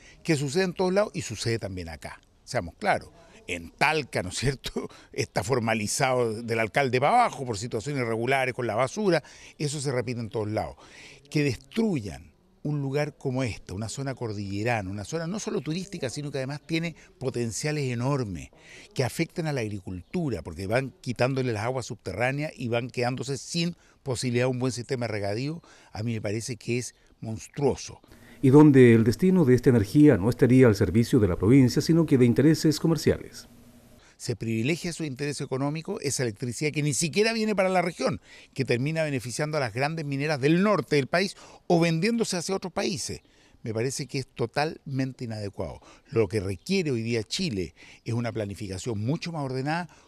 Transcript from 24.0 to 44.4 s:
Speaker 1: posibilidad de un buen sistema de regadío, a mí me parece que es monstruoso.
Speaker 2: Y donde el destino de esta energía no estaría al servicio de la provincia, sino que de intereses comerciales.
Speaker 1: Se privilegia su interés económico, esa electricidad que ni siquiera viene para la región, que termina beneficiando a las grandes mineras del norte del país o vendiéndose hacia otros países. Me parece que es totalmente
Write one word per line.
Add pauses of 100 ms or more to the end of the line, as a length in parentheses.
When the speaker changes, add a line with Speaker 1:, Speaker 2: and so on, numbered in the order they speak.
Speaker 1:
posibilidad
de
un
buen
sistema
de
regadío, (300)
a
mí
me
parece
que
es (240)
monstruoso. (420)
Speaker 2:
Y
donde
el
destino
de
esta
energía
no
estaría
al
servicio
de
la
provincia,
sino
que
de
intereses
comerciales. (680)
Speaker 1:
Se
privilegia
su
interés
económico,
esa
electricidad
que
ni
siquiera
viene
para
la
región, (320)
que
termina
beneficiando
a
las
grandes
mineras
del
norte
del
país (320)
o
vendiéndose
hacia
otros
países. (440)
Me
parece
que
es
totalmente